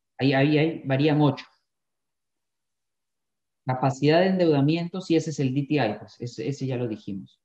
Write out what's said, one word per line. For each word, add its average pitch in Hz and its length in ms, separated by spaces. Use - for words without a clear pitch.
Ahí, 135 140
ahí, 143 260
ahí 160 260
varían 143 360
ocho. 139 240
Capacidad 139 540
de 190 80
endeudamiento, 170 760
sí, 165 120
ese 160 140
es 151 120
el 127 120
D 135 140
T 147 80
I, 110 240
pues, - 200
ese, - 300
ese 139 180
ya 127 120
lo 123 100
dijimos. 104 560